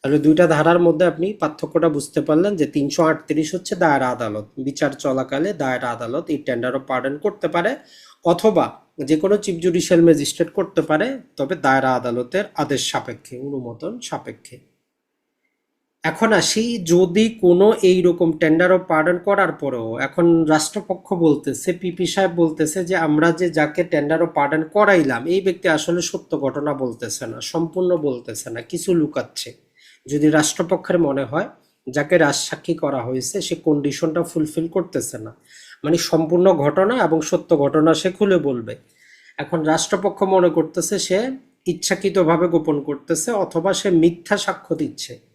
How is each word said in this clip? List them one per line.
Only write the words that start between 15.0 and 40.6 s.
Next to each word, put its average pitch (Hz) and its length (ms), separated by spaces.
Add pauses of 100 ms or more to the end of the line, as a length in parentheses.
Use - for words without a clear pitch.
এখন 214 260 (120)
আসি, - 220 (280)
যদি 180 340 (180)
কোনো 180 240 (220)
এইরকম 175 400 (120)
tender 165 360
of 180 140
pardon 160 260 (100)
করার 196 240 (100)
পরেও 123 280 (160)
এখন 170 200 (280)
রাষ্ট্রপক্ষ 185 540 (180)
বলতেছে, 147 440 (120)
পিপি 180 320
সাহেব 190 180 (100)
বলতেছে 160 380 (100)
যে 190 60 (120)
আমরা 151 220 (100)
যে 180 100
যাকে 156 320 (120)
tender 151 320
of 165 120
pardon 160 260 (120)
করাইলাম 170 460 (120)
এই 190 120
ব্যক্তি 185 220 (100)
আসলে 170 240 (100)
সত্য - 200 (140)
ঘটনা 143 260 (120)
বলতেছে 117 480
না, 113 60 (140)
সম্পূর্ণ 170 400 (160)
বলতেছে 120 460
না, 117 60 (120)
কিছু 175 180 (100)
লুকাচ্ছে। 143 500 (560)
যদি 147 240
রাষ্ট্রপক্ষের 170 680 (100)
মনে 139 240
হয় 170 160 (400)
যাকে 147 300
রাজসাক্ষী - 560 (100)
করা 139 240
হয়েছে 131 280 (120)
সে 165 80 (100)
কন্ডিশনটা 151 560 (100)
ফুলফিল 160 440
করতেছে 156 500
না, 110 60 (520)
মানে 160 140 (120)
সম্পূর্ণ 165 380 (160)
ঘটনা 190 300 (120)
এবং 160 140 (100)
সত্য 175 200 (140)
ঘটনা 156 280 (100)
সে 185 160
খুলে 196 200 (100)
বলবে, 117 260 (680)
এখন 156 200 (120)
রাষ্ট্রপক্ষ 185 480 (160)
মনে 180 220
করতেছে 170 380 (120)